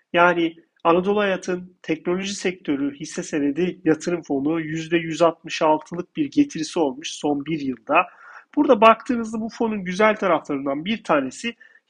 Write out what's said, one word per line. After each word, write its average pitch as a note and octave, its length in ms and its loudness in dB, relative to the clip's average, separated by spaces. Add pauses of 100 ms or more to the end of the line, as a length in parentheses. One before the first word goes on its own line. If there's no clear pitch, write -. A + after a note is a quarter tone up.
(120)
Yani E3+ 440 4 (280)
Anadolu F#3 360 4
Hayat'ın F#3 640 -4
teknoloji F3+ 520 -4
sektörü C#3+ 600 -4
hisse D#3 280 -10
senedi D#3 640 -2
yatırım D#3+ 380 0
fonu D3+ 380 -2
yüzde D#3+ 360 -2
yüz D#3+ 260 0
altmış E3 400 0
altılık D#3+ 540 -2
bir C#3+ 140 -2
getirisi D3 480 0
olmuş D3 320 -2
son C#3+ 360 -4
bir D#3 140 -4
yılda. C#3 460 0 (500)
Burada C4 240 4
baktığınızda A3+ 600 4
bu A3+ 80 -6
fonun G#3+ 360 -4
güzel G#3 320 2
taraflarından D3 680 -2
bir G#3 200 -6
tanesi D3+ 500 -2 (360)